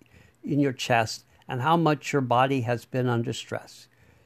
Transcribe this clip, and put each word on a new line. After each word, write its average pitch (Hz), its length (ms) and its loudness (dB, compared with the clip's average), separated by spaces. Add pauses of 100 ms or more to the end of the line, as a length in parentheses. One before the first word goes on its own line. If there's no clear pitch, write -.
(440)
in 156 160 0
your 139 120 2
chest 117 520 -2 (240)
and 127 140 -6
how 156 140 4
much 156 360 0
your 143 100 2
body 131 380 2
has 120 240 -2
been 127 240 -2
under 120 240 0
stress. - 560 -12 (380)